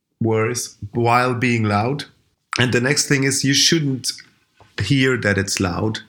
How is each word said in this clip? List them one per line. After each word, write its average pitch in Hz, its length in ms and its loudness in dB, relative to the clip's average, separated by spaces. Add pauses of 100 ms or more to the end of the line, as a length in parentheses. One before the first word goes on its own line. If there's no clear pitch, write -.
(200)
worse 110 580 -2 (140)
while 120 420 2
being 117 300 0
loud. 107 420 0 (540)
And 123 120 2
the 123 100 2
next 143 260 0
thing 139 160 2
is 135 200 0
you 135 120 2
shouldn't 139 560 0 (720)
hear 131 340 2
that 101 220 2
it's - 200 -2
loud. 98 500 -2